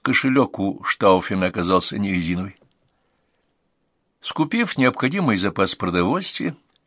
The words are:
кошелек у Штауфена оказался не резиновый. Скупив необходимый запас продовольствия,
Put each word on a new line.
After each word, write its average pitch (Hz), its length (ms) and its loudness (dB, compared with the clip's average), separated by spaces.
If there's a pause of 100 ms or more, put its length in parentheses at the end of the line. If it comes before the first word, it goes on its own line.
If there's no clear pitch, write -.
кошелек 131 560 0
у 98 240 -4
Штауфена 92 640 2
оказался 90 520 0
не 98 140 -2
резиновый. 90 440 -2 (1600)
Скупив 185 560 -2
необходимый 131 600 2
запас 95 400 0
продовольствия, 95 800 -2 (300)